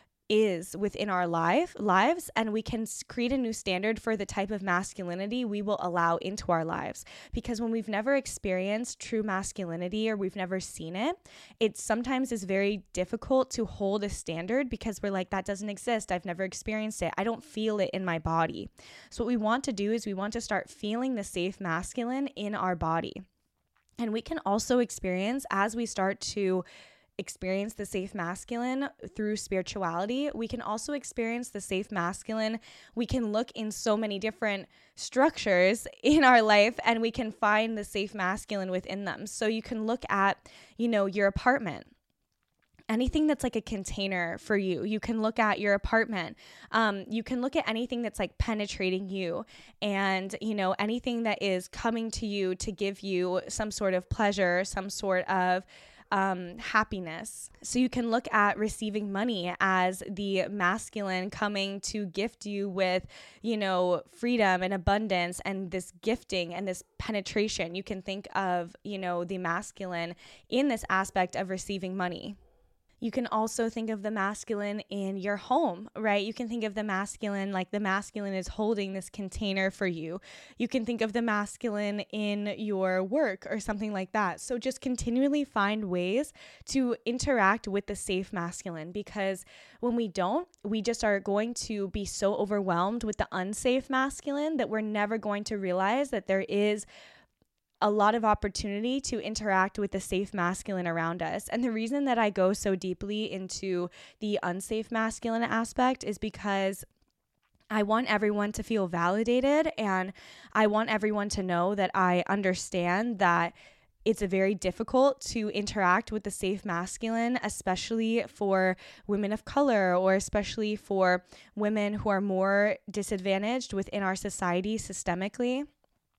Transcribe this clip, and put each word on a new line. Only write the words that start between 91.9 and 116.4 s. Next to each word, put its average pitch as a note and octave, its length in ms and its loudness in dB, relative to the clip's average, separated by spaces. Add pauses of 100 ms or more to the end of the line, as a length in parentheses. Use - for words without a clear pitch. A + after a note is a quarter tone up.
so G3+ 300 0
overwhelmed G3 680 0
with G#3 140 -2
the - 160 0
unsafe G#3+ 560 0
masculine C#4 640 -2
that B3 140 0
we're A3 100 -2
never G#3+ 380 0
going G#3 260 -2
to G#3+ 140 -4
realize G3 540 0
that - 160 -4
there G3 200 2
is G#3 380 2 (960)
a G#3+ 80 4
lot G#3+ 240 6
of A3+ 100 0
opportunity G#3+ 760 0
to - 180 -4
interact G3+ 580 2
with G3+ 140 0
the G3 80 -2
safe F#3+ 340 -2
masculine F#3 540 -2
around E3 340 0
us. E3 280 -4
And A#3+ 140 -2
the B3 80 2
reason A3+ 340 0
that B3 120 2
I G#3+ 120 4
go F#3+ 240 4
so G3 220 0
deeply G3+ 560 -4
into F#3 580 -4 (320)
the G#3 200 0
unsafe G3 480 -2
masculine A3+ 540 0
aspect A#3 600 2
is G3+ 140 -4
because G3 680 -2 (840)
I G#3+ 140 2
want A3 260 2
everyone G#3 440 2
to G#3+ 100 -6
feel G3+ 240 0
validated, A#3+ 920 4
and F#3+ 360 0 (400)
I G#3+ 140 6
want G#3+ 220 2
everyone G#3 400 0
to G3 140 -2
know F3+ 320 2
that F#3+ 180 2
I F3+ 340 4
understand F#3+ 920 0
that E3+ 340 4 (520)
it's A3 160 2
a G3+ 60 2
very F#3+ 260 4
difficult B3+ 680 2
to G#3+ 280 -4
interact G3+ 640 2
with G#3+ 120 -2
the G3+ 80 -8
safe F#3+ 340 -4